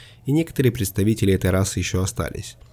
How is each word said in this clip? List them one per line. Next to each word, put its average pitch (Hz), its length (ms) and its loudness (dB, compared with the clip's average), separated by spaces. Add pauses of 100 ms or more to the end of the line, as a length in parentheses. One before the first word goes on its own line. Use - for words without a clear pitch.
(260)
и 135 60 0
некоторые 143 400 2
представители 101 640 2
этой 92 160 2
расы 92 300 0
ещё 90 220 -2
остались. - 540 -6 (160)